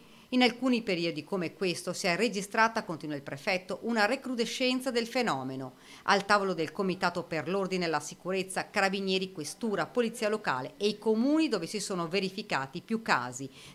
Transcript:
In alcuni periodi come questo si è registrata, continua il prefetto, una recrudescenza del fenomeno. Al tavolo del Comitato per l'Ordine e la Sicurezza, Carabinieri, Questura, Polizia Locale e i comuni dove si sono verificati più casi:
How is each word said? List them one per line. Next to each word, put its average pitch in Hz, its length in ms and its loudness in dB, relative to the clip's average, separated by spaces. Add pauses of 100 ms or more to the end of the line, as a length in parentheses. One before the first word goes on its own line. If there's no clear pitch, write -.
(340)
In 254 100 6
alcuni 247 380 4
periodi 170 440 0
come 175 280 -2
questo 180 380 -2
si 180 160 -2
è 175 80 4
registrata, 220 720 2
continua 151 320 -6
il 139 40 -8
prefetto, 180 600 -4
una 226 240 4
recrudescenza 254 840 0
del 233 160 0
fenomeno. 135 680 -2 (300)
Al 190 200 4
tavolo 196 300 4
del 160 180 -2
Comitato 185 520 0
per 151 260 -4
l'Ordine 185 340 0
e 165 60 0
la 151 100 0
Sicurezza, 185 680 -4
Carabinieri, 190 640 0
Questura, 165 540 -2
Polizia 226 420 0
Locale 156 480 -2
e 202 100 0
i 214 100 0
comuni 269 520 4
dove 180 180 0
si 202 140 -4
sono 180 260 -2
verificati 185 720 -2
più 220 220 -4
casi: 127 480 -2 (260)